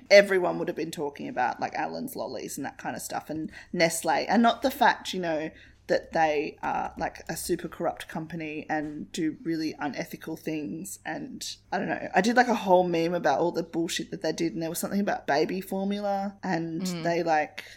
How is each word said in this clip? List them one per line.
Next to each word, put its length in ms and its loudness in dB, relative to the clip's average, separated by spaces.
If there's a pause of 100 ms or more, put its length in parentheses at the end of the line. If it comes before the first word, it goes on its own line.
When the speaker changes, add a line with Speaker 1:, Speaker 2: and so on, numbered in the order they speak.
(120)
Speaker 1:
Everyone 480 8
would 80 -2
have 100 -4
been 140 -4
talking 360 -6
about, 340 -2
like, 140 -4
Allen's 400 -6
lollies 420 -8
and 80 -6
that 120 -10
kind 180 -8
of 60 -10
stuff 280 -8
and 220 -6 (200)
Nestle. 560 2
And 160 6
not 200 4
the 80 2
fact, 420 4
you 80 -4
know, 280 -2 (380)
that 260 0
they 500 2
are, 340 -2
like, 320 -6
a 80 -6
super 300 -2
corrupt 400 -4
company 640 -8
and 400 -4
do 320 -2
really 340 -2
unethical 580 -6
things. 720 -6
And 400 -10 (260)
I 60 -2
don't 100 -2
know. 280 -4
I 60 6
did, 140 0
like, 120 6
a 80 2
whole 320 6
meme 260 0
about 260 2
all 120 2
the 100 -2
bullshit 480 -4
that 140 -8
they 80 0
did. 240 -2
And 80 -4
there 80 -4
was 80 -6
something 200 -2
about 280 0
baby 340 2
formula 800 -2
and 400 -2
Speaker 2:
Mm. 220 -4
Speaker 1:
they, 180 2
like, 440 0 (120)